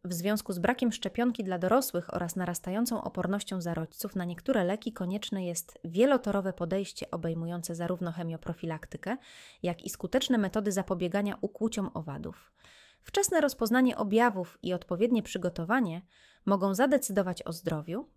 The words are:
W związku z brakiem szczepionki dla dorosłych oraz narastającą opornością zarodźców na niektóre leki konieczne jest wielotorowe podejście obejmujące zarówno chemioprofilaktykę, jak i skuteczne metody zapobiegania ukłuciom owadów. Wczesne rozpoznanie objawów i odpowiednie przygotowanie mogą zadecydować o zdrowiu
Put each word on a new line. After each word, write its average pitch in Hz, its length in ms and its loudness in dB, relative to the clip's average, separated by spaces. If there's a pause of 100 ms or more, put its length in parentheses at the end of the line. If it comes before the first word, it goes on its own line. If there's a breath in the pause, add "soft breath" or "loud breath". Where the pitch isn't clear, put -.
W 180 100 -6
związku 196 400 0
z 180 60 -4
brakiem 233 320 4
szczepionki 233 520 0
dla 185 160 -2
dorosłych 185 540 2
oraz 175 220 -2
narastającą 185 680 -2
opornością 185 580 -2
zarodźców 170 540 -4
na 180 100 -2
niektóre 180 380 2
leki 214 300 0
konieczne 190 520 -4
jest - 380 -6
wielotorowe 196 680 2
podejście 185 580 -4
obejmujące 165 640 -6
zarówno 170 360 -4
chemioprofilaktykę, 165 1040 -6 (460 loud breath)
jak 170 200 -2
i - 60 -8
skuteczne 247 480 0
metody 202 340 0
zapobiegania 190 680 0
ukłuciom 214 520 -2
owadów. 80 580 -10 (500 soft breath)
Wczesne 392 400 2
rozpoznanie 254 560 4
objawów 208 640 2
i 175 120 -2
odpowiednie 208 500 2
przygotowanie 180 760 -2 (440 soft breath)
mogą 196 280 2
zadecydować 202 680 2
o 165 100 -6
zdrowiu 165 640 -4